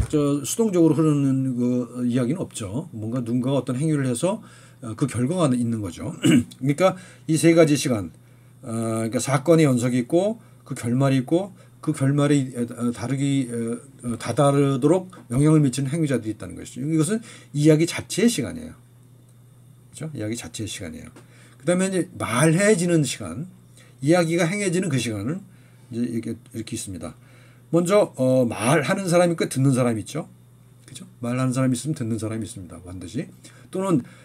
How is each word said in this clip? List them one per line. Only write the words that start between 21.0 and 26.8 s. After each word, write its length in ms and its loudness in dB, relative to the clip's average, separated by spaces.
그다음에 300 0
이제 300 -2
말해지는 880 4
시간, 440 -8
이야기가 440 2
행해지는 440 -2
그 100 0
시간은 420 -4
이제 120 -6
이렇게, 340 -4
이렇게 220 -8
있습니다. 400 -10